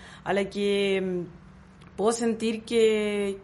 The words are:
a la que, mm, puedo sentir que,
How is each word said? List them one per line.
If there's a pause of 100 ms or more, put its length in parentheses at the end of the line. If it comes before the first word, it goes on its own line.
(220)
a
la
que,
mm,
puedo
sentir
que,